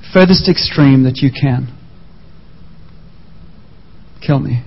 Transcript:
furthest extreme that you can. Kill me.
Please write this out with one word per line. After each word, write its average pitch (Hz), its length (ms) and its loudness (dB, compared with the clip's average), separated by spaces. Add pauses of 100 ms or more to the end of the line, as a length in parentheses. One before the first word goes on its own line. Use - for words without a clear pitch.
(120)
furthest 185 340 4
extreme 139 580 2
that 127 180 -4
you 139 80 0
can. 127 380 -4 (2500)
Kill 139 200 -2
me. 123 260 -6